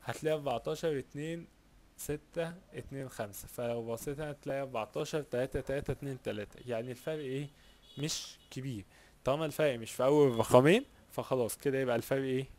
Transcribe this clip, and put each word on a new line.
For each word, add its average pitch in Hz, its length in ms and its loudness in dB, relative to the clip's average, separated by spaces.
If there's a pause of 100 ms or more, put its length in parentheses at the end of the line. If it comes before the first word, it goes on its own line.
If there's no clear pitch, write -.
هتلاقي 151 300 -2
أربعتاشر 147 640 -2
اتنين 165 480 -10 (500)
ستة 165 580 -6 (200)
اتنين 135 340 -10
خمسة، 104 400 -10
فلو 117 380 -4
بصيت 135 340 -6
هنا 151 100 -6
هتلاقي 139 300 -6
أربعتاشر 139 640 -4
تلاتة 131 380 -2
تلاتة 139 300 -4
اتنين 135 320 -6
تلاتة، 104 440 -6
يعني 120 240 -4
الفرق 156 320 -6
ايه؟ 139 260 -4 (500)
مش - 380 -6 (140)
كبير. 127 340 -6 (400)
طالما 151 220 2
الفرق 143 320 0
مش 113 140 -10
في 123 120 0
اول 139 340 8
رقمين 151 460 8 (260)
فخلاص 123 480 -2
كده 135 200 0
يبقى 123 180 2
الفرق 135 260 0
ايه؟ 131 240 0 (120)